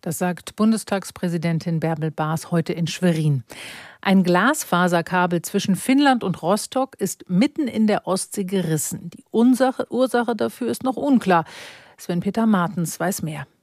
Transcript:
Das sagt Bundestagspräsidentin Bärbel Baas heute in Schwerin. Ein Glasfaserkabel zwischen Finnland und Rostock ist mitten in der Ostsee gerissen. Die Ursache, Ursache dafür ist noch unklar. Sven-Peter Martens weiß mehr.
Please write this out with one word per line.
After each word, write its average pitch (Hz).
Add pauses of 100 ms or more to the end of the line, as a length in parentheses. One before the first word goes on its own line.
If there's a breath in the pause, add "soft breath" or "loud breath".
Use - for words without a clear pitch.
Das 165
sagt 180
Bundestagspräsidentin 175
Bärbel 160
Baas 156
heute 165
in 165
Schwerin. 156 (560 loud breath)
Ein 190
Glasfaserkabel 180
zwischen 196
Finnland 262
und 190
Rostock 208
ist -
mitten 262
in 220
der 208
Ostsee 190
gerissen. 170
Die -
Ursache, 254
Ursache 240
dafür 233
ist 240
noch 262
unklar. 190 (520 loud breath)
Sven-Peter 185
Martens 175
weiß 175
mehr. 151 (160)